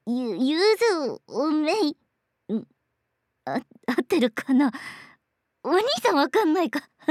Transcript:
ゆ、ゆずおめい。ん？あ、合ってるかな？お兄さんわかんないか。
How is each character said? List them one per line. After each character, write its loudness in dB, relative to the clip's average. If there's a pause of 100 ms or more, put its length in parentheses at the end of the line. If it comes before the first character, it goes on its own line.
ゆ、 -4
ゆ 0 (180)
ず 0
お -2
め 0
い。 0
ん？ -10 (1500)
あ、 -4 (260)
合 -2
っ 0
て 0
る 2
か -4
な？ 4 (880)
お 0
兄 2 (180)
さ 2
ん 2
わ 2
か 2
ん 2
な 2
い -2
か。 -6 (220)